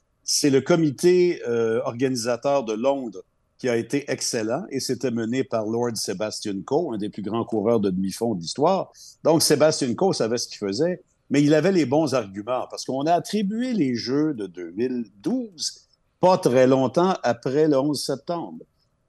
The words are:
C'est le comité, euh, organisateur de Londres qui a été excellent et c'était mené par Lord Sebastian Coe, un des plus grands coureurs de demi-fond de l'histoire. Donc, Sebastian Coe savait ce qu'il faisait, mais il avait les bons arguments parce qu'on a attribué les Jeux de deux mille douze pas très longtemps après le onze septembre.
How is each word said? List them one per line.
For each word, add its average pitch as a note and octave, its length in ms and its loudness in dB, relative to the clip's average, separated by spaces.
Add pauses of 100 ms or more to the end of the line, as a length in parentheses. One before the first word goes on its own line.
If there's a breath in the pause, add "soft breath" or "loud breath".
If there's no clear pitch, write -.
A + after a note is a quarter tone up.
(220)
C'est - 260 2
le C3+ 140 4
comité, E3+ 840 4
euh, A#2 380 0
organisateur B2+ 800 -2
de G#2+ 80 -4
Londres A#2 520 -2 (340)
qui C3 100 -4
a A#2+ 80 2
été A#2 340 -2
excellent A#2+ 600 -4
et C3+ 100 -6
c'était B2+ 300 -4
mené A2+ 340 -2
par A2 220 -4
Lord A#2 320 -2
Sebastian G#2 680 -6
Coe, D3 300 0
un - 20 -4
des G2+ 140 -6
plus - 120 -12
grands G#2 220 -4
coureurs A2+ 360 0
de G2 100 0
demi-fond F#2+ 440 -2
de F2 60 -6
l'histoire. D#3 500 -2 (320 loud breath)
Donc, D#3 200 4
Sebastian D3 520 2
Coe F#3 200 0
savait A#2 240 -2
ce - 100 -8
qu'il - 180 -8
faisait, D3+ 360 -2 (260)
mais C#3 140 2
il D3 120 4
avait D#3 180 4
les E3 120 2
bons C#3+ 300 0
arguments G#2 560 -4
parce - 160 -12
qu'on C3+ 180 -4
a E3 80 2
attribué G#3+ 640 -2
les C3+ 200 0
Jeux C#3 380 0
de G#2 140 -6
deux F2 260 -12
mille A#2+ 320 -4 (160)
douze G3+ 680 -6 (320)
pas F3+ 180 4
très C3 280 6
longtemps C3+ 560 4
après C3 460 0
le C#3+ 100 4
onze C#3 240 0
septembre. C3+ 600 -8 (440)